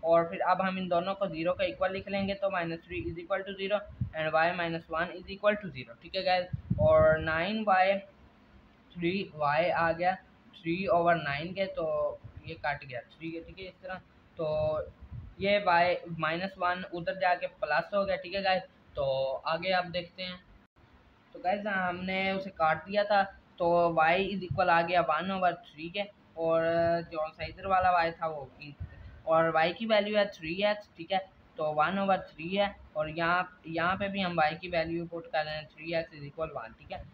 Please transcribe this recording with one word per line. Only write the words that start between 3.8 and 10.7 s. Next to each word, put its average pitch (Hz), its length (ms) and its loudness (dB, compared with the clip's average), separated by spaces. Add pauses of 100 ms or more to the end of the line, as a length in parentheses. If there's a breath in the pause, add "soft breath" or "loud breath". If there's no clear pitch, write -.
and 156 180 -2
y 160 100 4 (140)
minus 165 340 -4
one 165 160 -2
is 180 220 -14
equal 208 320 2
to 175 80 -8
zero, 127 300 -14
ठीक 170 140 -12
है 190 80 -4
guys। 180 240 2 (320)
और 156 400 8
नाइन 170 440 -2
वाई 196 360 4 (960)
थ्री 180 400 -2
वाई 151 340 2
आ 165 220 2
गया 175 240 0 (400)
थ्री 180 320 -4